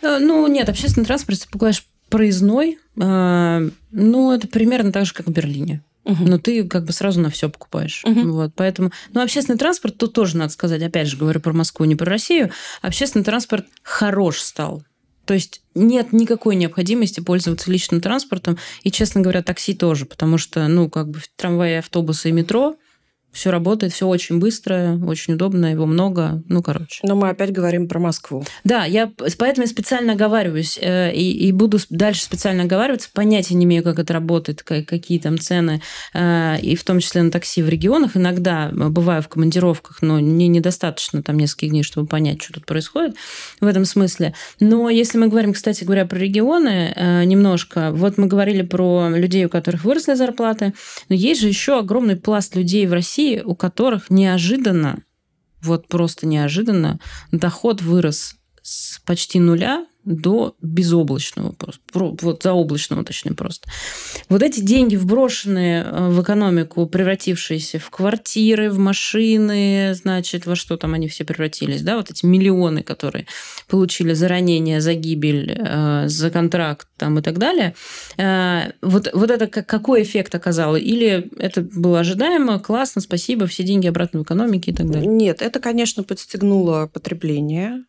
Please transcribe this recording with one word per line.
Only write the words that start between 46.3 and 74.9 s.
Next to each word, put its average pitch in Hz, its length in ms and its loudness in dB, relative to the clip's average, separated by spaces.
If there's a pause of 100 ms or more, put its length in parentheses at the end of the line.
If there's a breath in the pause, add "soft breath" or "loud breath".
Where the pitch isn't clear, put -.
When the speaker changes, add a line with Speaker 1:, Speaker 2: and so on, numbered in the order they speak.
Speaker 1:
э, 175 300 2
немножко, 180 640 2
вот 196 260 0
мы 196 80 4
говорили 196 360 2
про 180 460 2
людей, 180 360 2
у 170 40 0
которых 170 360 -2
выросли 285 300 2
зарплаты, 226 600 0 (340 loud breath)
но 190 60 2
есть 240 260 2
же 214 60 2
еще 226 320 2
огромный 214 380 0
пласт 202 400 -2
людей 185 320 2
в 175 40 2
России, 175 280 -2 (240)
у 180 100 -4
которых 214 540 -2
неожиданно, 185 880 2 (680)
вот 165 260 -2
просто 170 380 -2
неожиданно, 160 720 0 (340 loud breath)
доход 180 500 0
вырос 165 540 0 (260)
с - 420 -10
почти - 360 -2
нуля 185 440 2 (220)
до 185 560 0
безоблачного 165 880 0
просто, - 280 -16 (120)
про-, 180 300 -2
вот 170 200 -2
заоблачного, 160 600 0
точнее, - 300 -6
просто. - 340 -10 (640 loud breath)
Вот 196 120 4
эти 269 180 0
деньги, 220 360 4
вброшенные, 190 880 0
э, - 240 -2
в 180 140 4
экономику, 175 640 0
превратившиеся 180 920 -2
в - 120 -12
квартиры, 214 800 0
в 202 80 -2
машины, 202 1160 2
значит, 180 520 -4
во 175 100 -2
что 170 220 -6
там 160 160 -4
они 160 120 -2
все 147 180 -8
превратились, 151 580 -4
да, 185 140 -2
вот 214 140 -6
эти - 140 -12
миллионы, 180 580 4
которые - 440 -8 (420 loud breath)
получили 180 460 0
за 170 140 2
ранение, 165 520 2
за 160 140 2